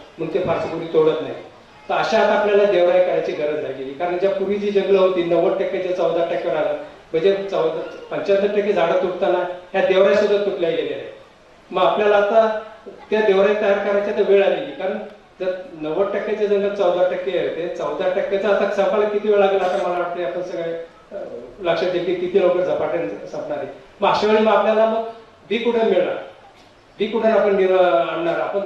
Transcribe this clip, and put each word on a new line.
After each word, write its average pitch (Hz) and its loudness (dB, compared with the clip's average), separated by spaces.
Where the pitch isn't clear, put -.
म्हणून 160 -6
ते 180 0
फारसं 165 -2
कोणी 165 -8
तोडत 156 4
नाही. - -8
अशा 165 0
आता 175 4
आपल्याला 202 4
देवराई 175 4
करायची 175 -2
गरज 151 -2
लागलेली, 135 -8
कारण 180 -4
ज्या 196 2
पूर्वी 190 -2
जी 202 -2
जंगलं 190 2
होती, 185 2
नव्वद 170 0
टक्के 185 -4
जे 180 -4
चौदा 170 0
टक्के 175 -4
राहिलं, 151 -2
म्हणजे 185 2
चौदा, 160 -2
पंच्याहत्तर 196 0
टक्के 202 0
झाडं 175 0
तुटताना 180 -2
ह्या 190 0
देवराई 190 6
सुद्धा 202 2
तुटल्या 165 -2
गेलेल्या 139 -2
आहेत. - -12
मग 185 0
आपल्याला 208 4
आता 220 2
त्या 214 0
देवराई 202 4
तयार 202 0
करायच्या 202 -2
तर 196 2
वेळ 196 6
आलेली, 180 -2
कारण 196 -6
जर 185 -4
नव्वद 156 -2
टक्के 214 -2
जंगल 196 0
चौदा 180 0
टक्के 180 -4
आहे, 139 -2
ते 165 -6
चौदा 170 -2
टक्केचा 196 -2
आता 202 2
संपायला 208 0
किती 208 -2
वेळ 202 4
लागेल, 196 4
आता 180 -2
मला 175 -2
वाटतं 175 -4
आपण 175 -6
सगळे, 165 -6
अ, 196 -10
लक्षात 180 0
येईल 175 -2
की 185 -2
किती 185 0
लवकर 180 2
झपाट्याने - -4
संपणार - -8
आहे. 139 -8
मग 202 4
अशा - 2
वेळी 214 4
मग 214 4
आपल्याला 214 4
मग 226 0
बी 220 0
कुठे 233 0
मिळणार, 190 2
बी 208 -2
कुठे 220 0
आपण 202 4
निर-, 185 4
आणणार? 170 0
आपण 196 -4